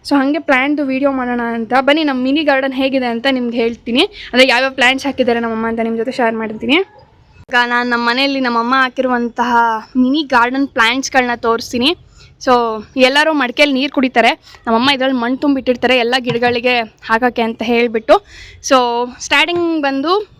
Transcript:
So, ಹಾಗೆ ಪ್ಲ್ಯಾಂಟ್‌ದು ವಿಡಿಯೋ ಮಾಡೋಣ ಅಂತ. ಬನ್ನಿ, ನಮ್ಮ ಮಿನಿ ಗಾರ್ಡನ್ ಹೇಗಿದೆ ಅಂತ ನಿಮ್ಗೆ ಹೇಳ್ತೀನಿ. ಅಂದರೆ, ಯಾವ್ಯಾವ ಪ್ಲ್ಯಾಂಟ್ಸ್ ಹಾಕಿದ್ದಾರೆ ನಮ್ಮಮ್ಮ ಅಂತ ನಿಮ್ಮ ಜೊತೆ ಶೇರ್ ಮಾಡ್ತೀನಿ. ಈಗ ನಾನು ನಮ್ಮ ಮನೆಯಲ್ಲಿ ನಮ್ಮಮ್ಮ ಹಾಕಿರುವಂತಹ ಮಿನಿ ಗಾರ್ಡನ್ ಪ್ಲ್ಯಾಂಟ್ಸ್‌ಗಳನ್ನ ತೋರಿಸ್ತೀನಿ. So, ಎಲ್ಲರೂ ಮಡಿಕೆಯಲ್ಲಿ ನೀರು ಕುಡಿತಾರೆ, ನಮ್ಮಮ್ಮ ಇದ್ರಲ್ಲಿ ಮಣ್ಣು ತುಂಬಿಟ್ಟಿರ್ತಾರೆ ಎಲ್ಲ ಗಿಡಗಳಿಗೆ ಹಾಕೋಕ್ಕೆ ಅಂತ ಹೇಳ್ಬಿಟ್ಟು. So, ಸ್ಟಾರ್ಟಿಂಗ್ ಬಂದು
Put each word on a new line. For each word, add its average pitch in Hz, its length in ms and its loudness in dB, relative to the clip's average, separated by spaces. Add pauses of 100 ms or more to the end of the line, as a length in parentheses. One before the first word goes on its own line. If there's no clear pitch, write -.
So, - 120 0
ಹಾಗೆ 277 240 0
ಪ್ಲ್ಯಾಂಟ್‌ದು 285 460 0
ವಿಡಿಯೋ 262 260 0
ಮಾಡೋಣ 247 300 -4
ಅಂತ. 233 400 -4
ಬನ್ನಿ, 285 220 2
ನಮ್ಮ 254 200 -2
ಮಿನಿ 277 200 0
ಗಾರ್ಡನ್ 269 300 0
ಹೇಗಿದೆ 262 320 0
ಅಂತ 233 260 -2
ನಿಮ್ಗೆ 240 260 -2
ಹೇಳ್ತೀನಿ. 233 440 -2
ಅಂದರೆ, 262 460 0
ಯಾವ್ಯಾವ 262 260 2
ಪ್ಲ್ಯಾಂಟ್ಸ್ 262 320 2
ಹಾಕಿದ್ದಾರೆ 247 340 0
ನಮ್ಮಮ್ಮ 226 280 -4
ಅಂತ 226 160 -4
ನಿಮ್ಮ 226 140 -2
ಜೊತೆ 226 140 -4
ಶೇರ್ 226 240 0
ಮಾಡ್ತೀನಿ. 220 400 -2 (640)
ಈಗ - 160 -10 (100)
ನಾನು 240 240 -2
ನಮ್ಮ 240 200 0
ಮನೆಯಲ್ಲಿ 269 300 0
ನಮ್ಮಮ್ಮ 240 360 0
ಹಾಕಿರುವಂತಹ 247 840 0 (400)
ಮಿನಿ 262 260 2
ಗಾರ್ಡನ್ 262 440 0
ಪ್ಲ್ಯಾಂಟ್ಸ್‌ಗಳನ್ನ 247 680 0
ತೋರಿಸ್ತೀನಿ. 240 640 -2 (480)
So, 233 380 0 (140)
ಎಲ್ಲರೂ 285 360 4
ಮಡಿಕೆಯಲ್ಲಿ 285 400 2
ನೀರು 269 200 -2
ಕುಡಿತಾರೆ, 254 760 0
ನಮ್ಮಮ್ಮ 233 220 2
ಇದ್ರಲ್ಲಿ 262 260 0
ಮಣ್ಣು 247 220 -2
ತುಂಬಿಟ್ಟಿರ್ತಾರೆ 254 600 0
ಎಲ್ಲ 240 220 0
ಗಿಡಗಳಿಗೆ 240 600 0
ಹಾಕೋಕ್ಕೆ 226 640 -2
ಅಂತ 226 220 -4
ಹೇಳ್ಬಿಟ್ಟು. 233 640 0 (360)
So, - 140 2 (440)
ಸ್ಟಾರ್ಟಿಂಗ್ 330 600 0
ಬಂದು 285 480 -2 (100)